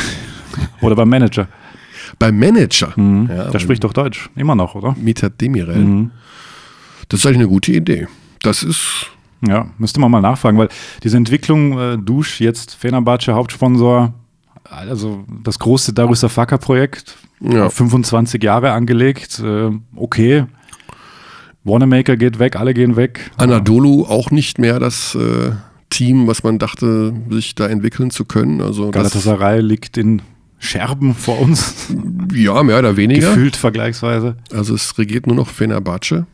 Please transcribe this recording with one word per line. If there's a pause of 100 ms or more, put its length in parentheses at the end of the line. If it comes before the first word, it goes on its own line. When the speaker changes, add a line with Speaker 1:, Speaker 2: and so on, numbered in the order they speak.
(400)
Speaker 1:
<laughs>
Oder
beim
Manager. (720)
Speaker 2:
Beim
Manager?
Speaker 1:
Mhm.
Speaker 2:
Ja,
Speaker 1:
Der
Speaker 2:
beim
Speaker 1:
spricht
doch
Deutsch,
immer
noch,
oder?
Speaker 2:
Mithat
Demirel.
Speaker 1:
Mhm. (1000)
Speaker 2:
Das
ist
eigentlich
eine
gute
Idee. (320)
Das
ist (360)
Speaker 1:
Ja,
müsste
man
mal
nachfragen,
weil (340)
diese
Entwicklung,
äh,
Dusch,
jetzt
Fenerbahce
Hauptsponsor, (500)
also (200)
das
große
Darüşşafaka-Projekt, (240)
Speaker 2:
Ja.
Speaker 1:
auf
fünfundzwanzig
Jahre
angelegt,
äh, (260)
okay. (1160)
Wanamaker
geht
weg,
alle
gehen
weg.
Speaker 2:
Anadolu
auch
nicht
mehr
das,
äh, (380)
Team,
was
man
dachte, (160)
sich
da
entwickeln
zu
können.
Also
das
Speaker 1:
Galatasaray
liegt
in (380)
Scherben
vor
uns. (480)
Speaker 2:
Ja,
mehr
oder
weniger.
Speaker 1:
Gefühlt
vergleichsweise. (160)
Speaker 2:
Also
es
regiert
nur
noch
Fenerbahce